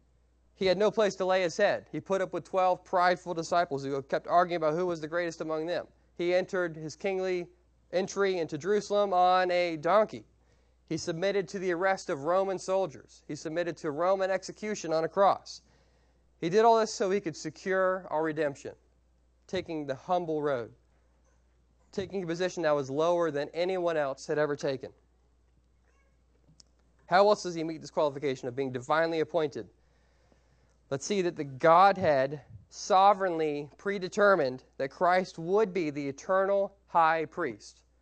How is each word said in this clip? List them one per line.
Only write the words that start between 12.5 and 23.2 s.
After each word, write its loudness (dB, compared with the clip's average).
soldiers. -6
He -8
submitted -6
to -4
Roman 0
execution -6
on 0
a -4
cross. 0
He -4
did 4
all 6
this 0
so -2
he 0
could -8
secure -2
our -2
redemption, -4
taking -6
the -4
humble -2
road, -2
taking -6
a -6
position -4
that 4
was 0
lower 2